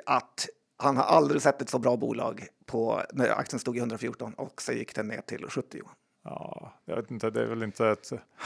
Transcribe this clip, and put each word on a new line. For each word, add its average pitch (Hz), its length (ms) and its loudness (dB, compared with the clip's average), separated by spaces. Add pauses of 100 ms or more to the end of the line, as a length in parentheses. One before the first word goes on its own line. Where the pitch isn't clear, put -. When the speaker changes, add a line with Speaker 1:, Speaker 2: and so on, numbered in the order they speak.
Speaker 1:
att - 400 0 (320)
han 139 180 4
har 135 80 4
aldrig 147 380 6
sett 139 200 4
ett 117 80 -6
så 131 80 0
bra 123 180 4
bolag 113 500 -2 (200)
på, 113 360 0 (100)
när 123 180 4
aktien 131 300 0
stod 123 160 -2
i 123 40 0
hundrafjorton 117 540 -4
och - 280 -10
så 123 100 -4
gick 117 220 -6
den 107 140 -2
ner 113 120 -6
till - 280 -8
sjuttio. - 340 -6 (460)
Speaker 2:
Ja, - 440 -10 (120)
jag - 120 -4
vet - 140 -6
inte, 113 200 -2
det 117 120 0
är 113 40 2
väl 113 160 -4
inte 110 260 2
ett - 240 0
Speaker 1:
Nu 117 60 -8 (280)